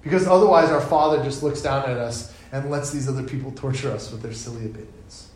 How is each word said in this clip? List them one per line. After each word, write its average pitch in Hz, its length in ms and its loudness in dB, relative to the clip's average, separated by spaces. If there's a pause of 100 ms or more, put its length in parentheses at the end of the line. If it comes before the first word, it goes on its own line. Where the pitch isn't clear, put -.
Because 185 240 2
otherwise 185 420 8
our 147 120 2
Father 151 420 2
just 135 180 -4
looks 143 200 -2
down 135 280 -2
at 120 80 -2
us 117 340 -6 (200)
and 135 180 -6
lets 143 220 -4
these 135 180 -4
other 135 140 -4
people 131 320 -8
torture 131 340 -4
us 107 220 -8
with 110 100 -12
their 113 120 -10
silly 117 320 -10
opinions. - 720 -14